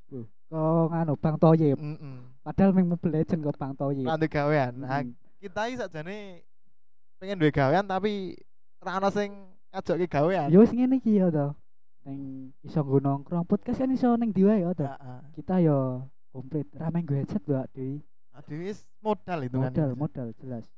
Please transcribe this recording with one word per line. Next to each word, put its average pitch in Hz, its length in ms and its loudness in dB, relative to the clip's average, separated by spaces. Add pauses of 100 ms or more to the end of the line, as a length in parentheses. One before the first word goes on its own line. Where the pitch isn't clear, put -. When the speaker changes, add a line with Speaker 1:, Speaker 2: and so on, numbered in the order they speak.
Speaker 1:
Subuh. 123 240 -10 (220)
Kok 160 420 2
nganu 165 280 0
Bang 156 200 0
Toyib. 160 400 8
Speaker 2:
Mm-mm. 147 400 -10 (240)
Speaker 1:
Padahal 190 300 4
main 185 160 4
Mobile 170 300 0
Legend 160 260 0
kok 143 140 -2
Bang 135 180 -6
Toyib. 139 300 -2
Speaker 2:
Ra 160 100 0
duwe 160 140 0
gawean. 143 480 2
Nah, 131 240 -4
Speaker 1:
Mm-mm. 123 140 -6 (240)
Speaker 2:
kita 196 260 -8
iki 247 120 -6
sakjane 185 720 -10 (720)
pengen 196 200 -6
duwe 156 140 6
gawean 147 340 4
tapi 196 540 -4 (380)
ra 180 200 -8
ana 196 120 2
sing 202 260 -2 (340)
ngajokke 180 380 -2
gawean. 156 420 2
Speaker 1:
Ya 165 100 10
wis 233 120 10
ngene 254 260 2
iki 220 200 2
ya 185 120 4
to. 147 220 0 (520)
Ning 139 180 -12 (400)
iso 147 180 -6
nggo 139 200 4
nongkrong, 139 460 0
podcast 220 320 -2
kan 262 120 0
iso 254 260 4
ning 233 160 0
ndi 190 140 4
wae 208 160 6
ya 170 120 0
to. 160 120 -2
Speaker 2:
Heeh. 135 340 -10 (140)
Speaker 1:
Kita 185 260 -2
ya 135 460 4 (240)
komplit, 139 440 -6
ra 165 160 -6
main 170 140 -2
nggo 143 120 -2
headset 139 280 -2
lho, 139 140 0
Ak 135 140 -4
Dewi. 135 280 -8 (320)
Speaker 2:
Ak 147 140 -18
Dewi 156 220 -10
wis 202 180 -10 (140)
modal 196 420 -2
hitungane. 127 320 -2
Speaker 1:
Modal, 143 160 2
Speaker 2:
Mas. 123 100 -4
Speaker 1:
modal, 143 360 -4
jelas. 123 300 -10 (140)